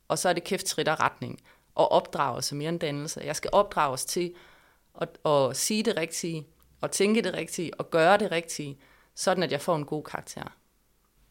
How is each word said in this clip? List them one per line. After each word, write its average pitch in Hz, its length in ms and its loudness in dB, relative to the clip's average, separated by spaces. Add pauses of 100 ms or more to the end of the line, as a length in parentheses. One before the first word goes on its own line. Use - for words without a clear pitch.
Og 160 100 0
så 180 120 2
er 175 40 4
det 175 100 -2
kæft, 185 220 -4
trit 156 220 -2
og 156 120 0
retning 120 400 -2 (360)
og - 160 4
opdragelse 139 640 0
mere 147 140 -4
end 170 100 -2
dannelse. 143 460 -4
Jeg 143 100 -4
skal - 180 -8
opdrages 151 520 2
til 175 280 -4 (680)
at, - 300 -2
at 131 260 4
sige 220 260 0
det 202 140 0
rigtige, 165 500 -6 (340)
og 147 100 -2
tænke 214 300 4
det 180 120 -2
rigtige, 160 460 -6
og - 100 -8
gøre 175 280 6
det 196 140 0
rigtige, 151 460 -6 (380)
sådan 185 280 2
at 147 80 -2
jeg 139 100 -2
får 175 140 0
en 147 100 -2
god 151 180 -6
karakter. - 400 -10 (880)